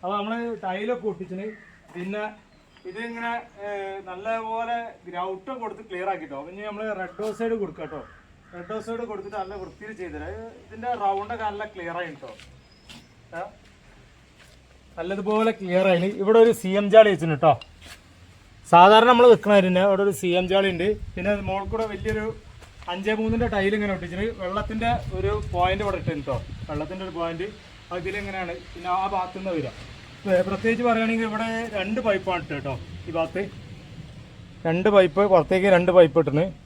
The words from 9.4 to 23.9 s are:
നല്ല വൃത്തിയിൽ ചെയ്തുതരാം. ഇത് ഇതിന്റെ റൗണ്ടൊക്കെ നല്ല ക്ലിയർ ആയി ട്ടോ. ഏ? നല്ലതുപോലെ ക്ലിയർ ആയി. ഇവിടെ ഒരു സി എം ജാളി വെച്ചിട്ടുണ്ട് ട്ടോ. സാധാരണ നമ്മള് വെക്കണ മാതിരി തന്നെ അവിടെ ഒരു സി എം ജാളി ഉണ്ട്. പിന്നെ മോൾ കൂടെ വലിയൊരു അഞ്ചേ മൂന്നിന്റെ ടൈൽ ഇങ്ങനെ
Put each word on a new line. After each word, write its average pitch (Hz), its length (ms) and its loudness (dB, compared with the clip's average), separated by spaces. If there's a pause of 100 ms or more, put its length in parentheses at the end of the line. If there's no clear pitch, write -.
നല്ല 190 120 -10 (100)
വൃത്തിയിൽ 202 360 -18
ചെയ്തുതരാം. 156 360 -12
ഇത് 226 100 -14 (220)
ഇതിന്റെ 226 240 -8 (120)
റൗണ്ടൊക്കെ 208 460 -4
നല്ല 202 140 -8 (100)
ക്ലിയർ 175 260 -10
ആയി 165 220 -10
ട്ടോ. - 100 -16 (1080)
ഏ? 185 40 -8 (1600)
നല്ലതുപോലെ 202 600 0
ക്ലിയർ 190 320 2
ആയി. 180 180 2 (120)
ഇവിടെ 220 240 6
ഒരു 226 160 4
സി 185 180 -2
എം 208 160 0
ജാളി 214 180 12
വെച്ചിട്ടുണ്ട് 160 320 0
ട്ടോ. 147 80 8 (1160)
സാധാരണ 208 400 12
നമ്മള് 240 220 10
വെക്കണ 208 200 2
മാതിരി 185 160 6
തന്നെ 180 200 4
അവിടെ 196 180 2
ഒരു 196 140 -2
സി 180 180 0
എം 185 140 -2
ജാളി 196 200 4
ഉണ്ട്. 175 140 0 (260)
പിന്നെ 190 200 -2 (160)
മോൾ 196 120 -4 (120)
കൂടെ 226 200 -2
വലിയൊരു 214 320 -4 (680)
അഞ്ചേ 196 260 -4
മൂന്നിന്റെ 226 340 0
ടൈൽ 202 240 0
ഇങ്ങനെ 208 180 -2